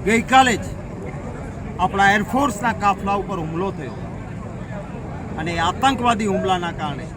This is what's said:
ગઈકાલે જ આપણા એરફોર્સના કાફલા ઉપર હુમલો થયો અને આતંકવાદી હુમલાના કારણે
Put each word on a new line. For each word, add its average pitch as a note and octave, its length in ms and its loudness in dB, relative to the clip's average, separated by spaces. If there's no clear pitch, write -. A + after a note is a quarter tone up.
ગઈકાલે A#3 540 6
જ - 80 -4
આપણા G3 340 4
એરફોર્સના A#3 640 2
કાફલા G3 440 2
ઉપર F#3 200 -4
હુમલો E3 320 -2
થયો C#3 260 -8
અને E3 240 -2
આતંકવાદી A#3 720 2
હુમલાના F#3 420 0
કારણે C#3 420 -6